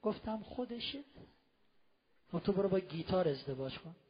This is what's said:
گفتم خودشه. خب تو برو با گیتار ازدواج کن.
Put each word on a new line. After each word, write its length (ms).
گفتم 400
خودشه. 560
خب 80
تو 120
برو 180
با 100
گیتار 480
ازدواج 520
کن. 160